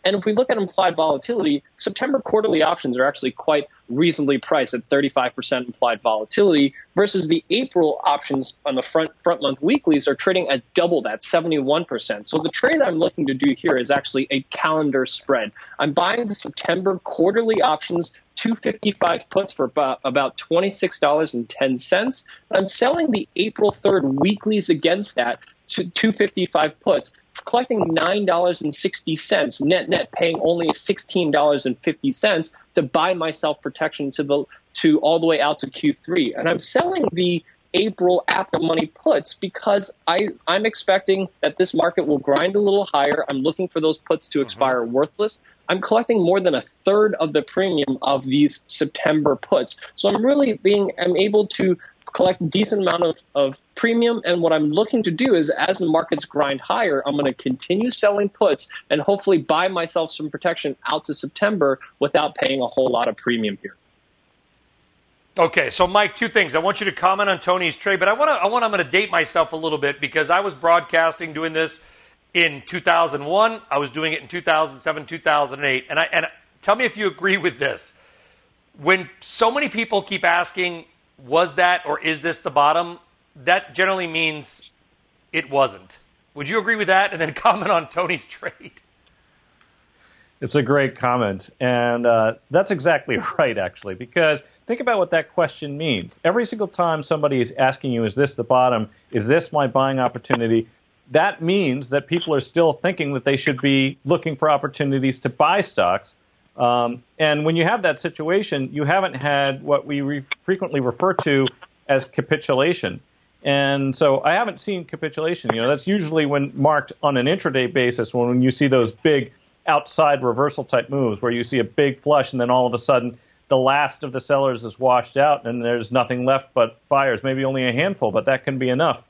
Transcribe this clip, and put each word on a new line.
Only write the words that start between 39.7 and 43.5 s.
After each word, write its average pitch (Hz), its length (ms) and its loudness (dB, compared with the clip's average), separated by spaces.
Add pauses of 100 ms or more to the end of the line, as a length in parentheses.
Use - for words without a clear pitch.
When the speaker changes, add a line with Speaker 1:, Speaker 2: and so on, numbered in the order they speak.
Speaker 1:
I, 185 220 0 (180)
I'm 202 180 2
expecting 190 600 0 (120)
that 151 160 -2
this 185 160 0
market 165 360 0
will 147 100 2
grind 147 380 2
a - 20 4
little 202 340 2
higher. 143 360 2
I'm 135 140 -4
looking 165 260 -2